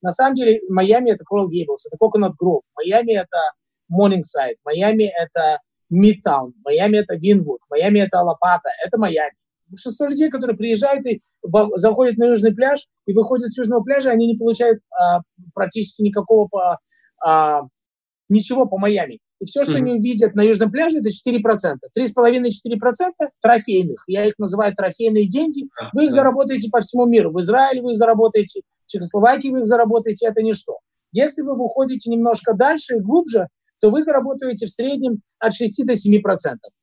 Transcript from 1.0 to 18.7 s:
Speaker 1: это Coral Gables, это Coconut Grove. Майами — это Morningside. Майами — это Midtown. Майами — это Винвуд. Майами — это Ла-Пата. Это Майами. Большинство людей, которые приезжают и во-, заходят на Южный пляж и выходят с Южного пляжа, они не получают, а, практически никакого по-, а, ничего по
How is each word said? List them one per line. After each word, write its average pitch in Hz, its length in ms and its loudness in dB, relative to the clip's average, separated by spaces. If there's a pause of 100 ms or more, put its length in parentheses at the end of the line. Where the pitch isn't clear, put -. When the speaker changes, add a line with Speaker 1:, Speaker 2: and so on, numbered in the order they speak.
Speaker 1:
это - 200 -2
Coral 202 160 0
Gables, 170 440 -6
это 156 120 -16
Coconut 208 280 2 (100)
Grove. 175 200 0 (140)
Майами — 220 380 0
это 180 240 -4 (560)
Morningside. 170 600 0 (100)
Майами — 202 460 0 (100)
это 156 380 -2 (340)
Midtown. 165 580 2 (140)
Майами — 185 340 2
это 180 160 -4
Винвуд. 165 440 0 (100)
Майами — 190 320 2
это 190 200 0
Ла-Пата. 175 480 0 (140)
Это 180 140 -4
Майами. 160 360 -2 (340)
Большинство 220 400 -8
людей, 285 220 0
которые 254 280 -4
приезжают 233 480 -2
и 233 160 -4 (220)
во-, 208 340 0
заходят 220 400 2
на 233 80 2
Южный 220 300 4
пляж 269 320 0 (200)
и 202 60 -4
выходят 233 380 0
с - 60 -12
Южного 240 260 0
пляжа, 269 280 0
они 233 160 2
не 233 100 0
получают, 226 420 0 (120)
а, 175 300 0 (320)
практически 196 480 -6
никакого 208 460 2
по-, 180 320 -2 (440)
а, 156 380 2 (680)
ничего 240 380 2
по 190 100 -6